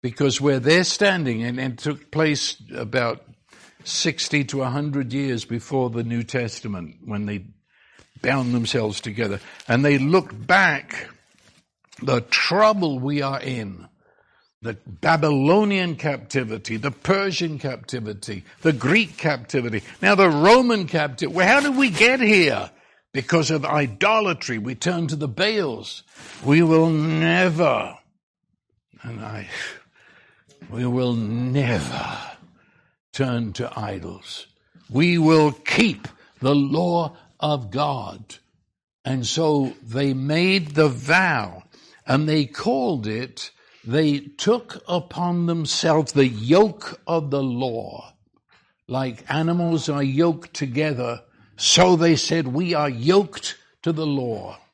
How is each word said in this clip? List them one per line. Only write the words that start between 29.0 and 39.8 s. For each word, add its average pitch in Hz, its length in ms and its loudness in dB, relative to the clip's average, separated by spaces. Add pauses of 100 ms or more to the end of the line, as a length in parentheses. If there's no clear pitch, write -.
and 117 180 -12
I, 107 280 -12 (1200)
we 123 140 -6
will 123 300 0
never 113 1040 -2 (960)
turn 120 420 -2
to 120 220 -8
idols. 95 680 -12 (440)
We 170 260 4
will 156 360 6
keep - 540 0 (340)
the 135 140 2
law 160 640 0 (240)
of 139 300 -2
God. 110 640 -6 (680)
And 127 220 -4
so 147 460 0 (100)